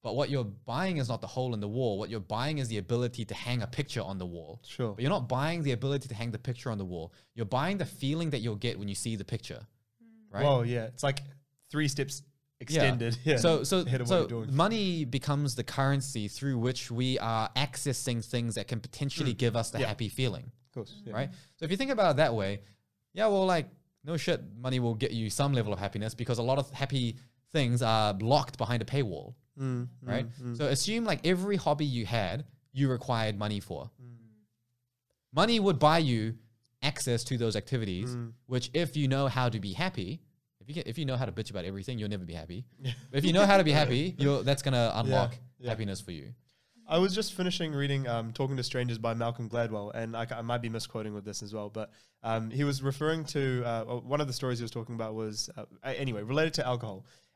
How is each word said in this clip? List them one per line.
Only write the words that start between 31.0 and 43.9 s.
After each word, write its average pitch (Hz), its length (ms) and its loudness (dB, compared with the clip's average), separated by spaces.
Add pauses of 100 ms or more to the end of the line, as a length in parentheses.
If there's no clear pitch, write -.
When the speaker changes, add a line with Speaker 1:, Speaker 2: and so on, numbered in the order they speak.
Speaker 1:
like, 185 220 0
every 185 300 2
hobby 147 280 2
you 120 220 0
had, 113 400 -2 (260)
you 135 180 2
required 113 460 0
money 104 240 -2
for. 82 300 -8 (120)
Speaker 2:
Mm. 120 140 -20 (1160)
Speaker 1:
Money 214 280 6
would 190 180 4
buy 151 200 8
you 113 360 2 (480)
access 127 420 0
to 131 120 -2
those 110 200 0
activities, 104 540 -2
Speaker 2:
Mm. 120 220 -6 (140)
Speaker 1:
which 123 280 -2
if 160 220 0
you 147 100 2
know 135 220 2
how 127 200 2
to 110 120 -2
be 95 140 -4
happy, 143 460 -4 (400)
if - 80 -20
you 147 60 -10
get, 165 120 -6
if 117 120 -8
you 160 60 -2
know 131 120 -2
how 127 80 -2
to 104 80 -4
bitch 107 180 -6
about 101 140 -6
everything, 98 340 -6
you'll 107 100 -4
never 98 160 -4
be 82 100 -10
happy. 87 380 -10
Speaker 2:
<laughs> - 100 -20
Yeah. 127 100 -2 (180)
Speaker 1:
But 139 80 0
if 147 60 2
you 180 80 6
know 190 140 8
how 196 120 10
to 185 60 8
be 151 80 6
happy, 143 440 4